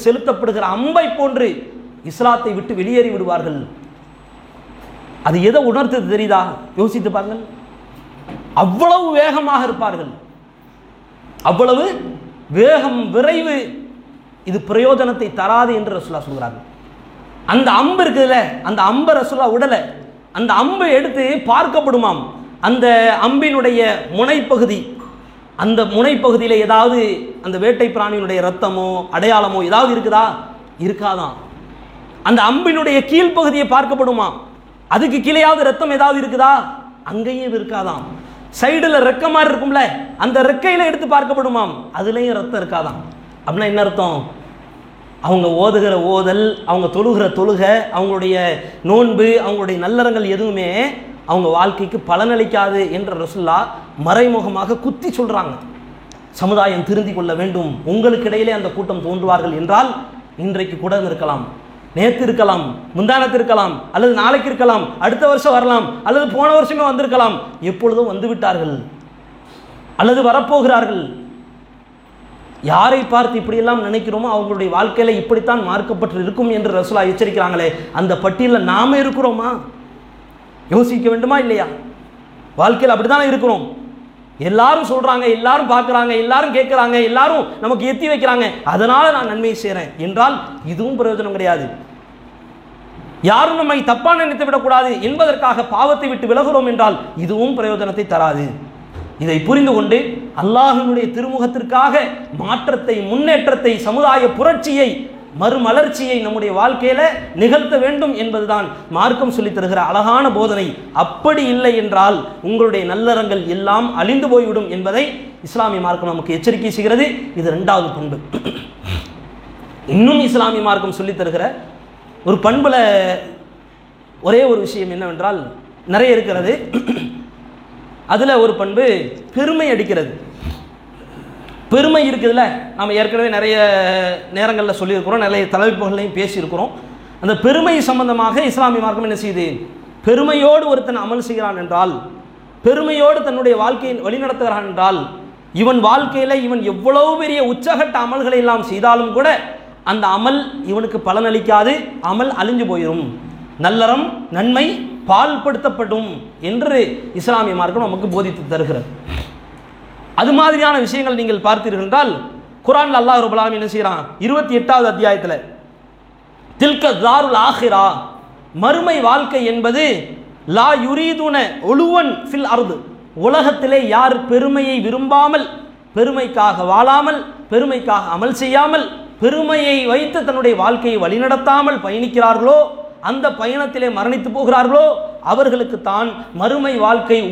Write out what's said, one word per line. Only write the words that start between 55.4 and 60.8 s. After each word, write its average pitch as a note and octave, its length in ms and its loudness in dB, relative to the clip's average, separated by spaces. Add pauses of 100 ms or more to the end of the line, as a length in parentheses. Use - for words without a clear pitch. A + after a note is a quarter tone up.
சமுதாயம் G3 580 0
திருந்தி G3+ 240 -2
கொள்ள E3+ 200 -4
வேண்டும். F3 380 -4 (140)
உங்களுக்கு A3+ 440 2
இடையிலே A3 280 0
அந்த F#3+ 140 -6
கூட்டம் F#3 340 -6
தோன்றுவார்கள் F3 540 0
என்றால் G#3 320 2 (460)
இன்றைக்கு F#3 400 -6
கூட F#3 240 -4